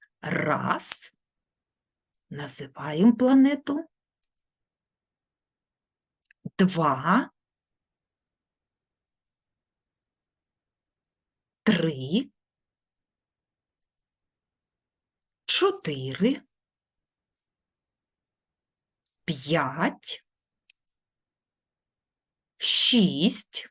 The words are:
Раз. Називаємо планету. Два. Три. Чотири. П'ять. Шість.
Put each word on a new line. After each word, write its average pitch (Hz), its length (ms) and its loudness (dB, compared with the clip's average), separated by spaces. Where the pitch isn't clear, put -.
Раз. - 920 -2
Називаємо 156 840 0
планету. 277 760 2
Два. 170 720 0
Три. 160 680 -2
Чотири. 170 960 -2
П'ять. 160 1000 -4
Шість. - 1120 2